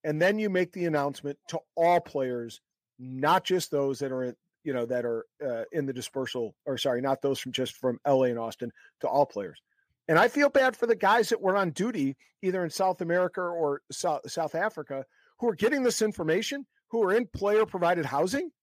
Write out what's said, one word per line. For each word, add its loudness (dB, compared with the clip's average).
And -2
then 2
you -2
make 0
the -4
announcement -2
to -6
all 4
players, -4
not 2
just -2
those 0
that -4
are, -4
you -4
know, -2
that -2
are, -4
uh, -4
in -2
the -4
dispersal, -6
or -4
sorry, 0
not 0
those 0
from -10
just -4
from -2
L 4
A 2
and -4
Austin, -8
to -2
all 4
players. -10
And 4
I 6
feel 2
bad 4
for -2
the 2
guys 2
that 0
were 2
on 2
duty -2
either 0
in -2
South 0
America 0
or -2
Sou-, -2
South -4
Africa -4
who 0
are 0
getting 0
this 2
information, -2
who 0
are 4
in 2
player 2
provided 0
housing. 0